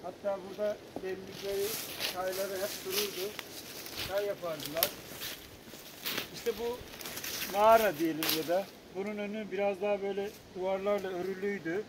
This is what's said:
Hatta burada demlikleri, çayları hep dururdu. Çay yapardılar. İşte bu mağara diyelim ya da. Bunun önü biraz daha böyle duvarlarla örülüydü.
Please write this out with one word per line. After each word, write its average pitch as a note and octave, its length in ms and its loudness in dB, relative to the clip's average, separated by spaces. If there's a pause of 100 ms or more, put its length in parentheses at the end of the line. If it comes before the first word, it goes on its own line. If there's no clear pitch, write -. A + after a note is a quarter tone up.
Hatta F#3+ 360 -2 (100)
burada G#3 280 0 (260)
demlikleri, F#3+ 640 -4 (460)
çayları F#3 400 -2
hep F#3+ 320 -4
dururdu. F#3+ 460 -2 (760)
Çay G3+ 180 0
yapardılar. D#3 640 -2 (1500)
İşte - 240 -2
bu A#3 180 -2 (760)
mağara G#3+ 460 10
diyelim D#3+ 260 2 (120)
ya D3+ 100 0
da. F#3+ 180 4 (300)
Bunun G#3 220 -2
önü G#3 340 -4
biraz G3 300 2
daha G3+ 200 2
böyle G3 280 0 (260)
duvarlarla F#3+ 520 2
örülüydü. F#3 800 0